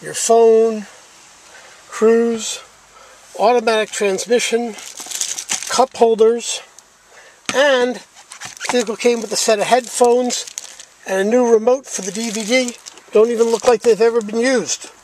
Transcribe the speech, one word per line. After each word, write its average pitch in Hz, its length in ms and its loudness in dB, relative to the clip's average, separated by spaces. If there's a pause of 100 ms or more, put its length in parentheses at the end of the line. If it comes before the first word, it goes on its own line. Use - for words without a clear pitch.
your 151 120 -12
phone, 226 720 2 (1000)
cruise, 226 720 0 (760)
automatic 226 520 2
transmission, 214 840 -2 (920)
cup - 280 0
holders, 226 640 0 (920)
and 254 420 2
the - 760 -18
vehicle 220 260 -2
came 240 260 0
with 220 100 -8
a 185 40 -4
set 214 220 0
of 196 60 -2
headphones 247 800 0 (600)
and 196 200 -2
a 214 40 0
new 240 200 4
remote 233 360 2
for - 160 -12
the 196 80 -8
D 226 200 -8
V 214 140 -6
D. 247 320 -2 (360)
Don't 220 180 4
even 233 160 0
look 226 200 0
like 240 140 4
they've 220 200 2
ever 233 200 2
been 214 200 -6
used. 240 500 -2 (140)